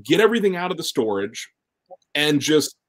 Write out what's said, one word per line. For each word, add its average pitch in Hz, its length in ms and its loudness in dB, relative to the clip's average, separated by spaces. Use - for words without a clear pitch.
get 165 180 2
everything 208 360 2
out 180 140 -4
of 175 60 -8
the 160 60 -8
storage 107 680 -4
and 147 260 2
just 147 360 0